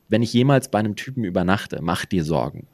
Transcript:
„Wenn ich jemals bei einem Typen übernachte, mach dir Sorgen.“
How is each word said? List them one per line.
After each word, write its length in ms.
„Wenn 140
ich 120
jemals 360
bei 100
einem 160
Typen 280
übernachte, 580
mach 240
dir 180
Sorgen.“ 500